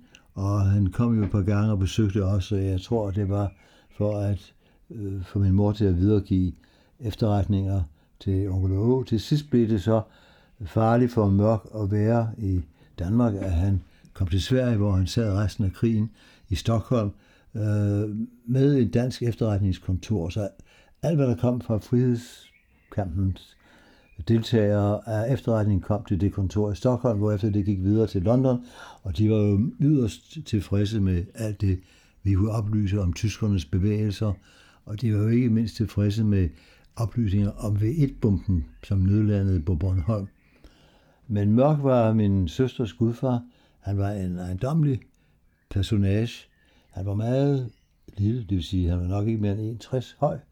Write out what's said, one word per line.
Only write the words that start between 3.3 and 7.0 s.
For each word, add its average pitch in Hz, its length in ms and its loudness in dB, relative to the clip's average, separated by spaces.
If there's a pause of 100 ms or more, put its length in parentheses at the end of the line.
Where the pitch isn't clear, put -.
for 104 300 -4
at, 101 340 -4 (360)
øh, 98 340 -8
få - 160 -4
min 98 140 4
mor 104 180 4
til 107 140 0
at 90 120 2
videregive 95 560 2 (460)
efterretninger 98 840 -2 (380)